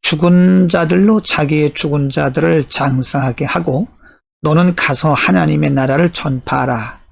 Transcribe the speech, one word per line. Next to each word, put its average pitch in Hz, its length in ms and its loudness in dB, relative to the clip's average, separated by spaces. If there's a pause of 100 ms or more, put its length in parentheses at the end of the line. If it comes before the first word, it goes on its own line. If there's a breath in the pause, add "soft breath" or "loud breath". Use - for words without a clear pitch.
"죽은 180 640 4
자들로 185 540 2
자기의 151 520 0
죽은 143 360 -2
자들을 151 580 0
장사하게 135 760 -2
하고 170 420 -2 (540 soft breath)
너는 170 340 2
가서 147 380 -2
하나님의 151 600 0
나라를 135 400 0
전파하라." 127 880 -4 (120)